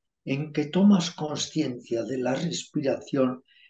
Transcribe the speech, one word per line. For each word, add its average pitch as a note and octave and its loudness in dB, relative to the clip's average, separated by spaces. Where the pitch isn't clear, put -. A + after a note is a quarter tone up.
en D3 -2
que D3 0
tomas F#3+ 4
conciencia B2+ -4
de B2+ -4
la B2+ 0
respiración, C3+ -2